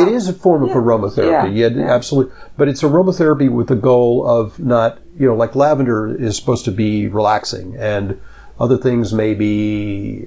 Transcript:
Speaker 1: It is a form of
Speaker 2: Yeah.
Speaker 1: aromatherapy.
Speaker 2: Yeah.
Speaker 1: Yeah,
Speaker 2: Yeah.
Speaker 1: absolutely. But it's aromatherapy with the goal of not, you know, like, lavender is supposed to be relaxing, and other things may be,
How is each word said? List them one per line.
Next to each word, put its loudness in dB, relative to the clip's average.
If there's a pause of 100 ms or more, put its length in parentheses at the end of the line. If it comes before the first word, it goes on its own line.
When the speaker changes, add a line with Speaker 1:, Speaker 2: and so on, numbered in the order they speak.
Speaker 1:
It 4
is -2
a -4
form 0
of 0
Speaker 2:
Yeah. -4
Speaker 1:
aromatherapy. 0
Speaker 2:
Yeah. 2
Speaker 1:
Yeah, -
Speaker 2:
Yeah. -2
Speaker 1:
absolutely. 0 (240)
But 2
it's -4
aromatherapy 2
with -2
the 2
goal 2
of 0
not, 0 (200)
you 2
know, 4
like, 0
lavender 2
is -4
supposed -2
to -2
be -2
relaxing, -2
and -4 (400)
other 2
things 0
may 0
be, -2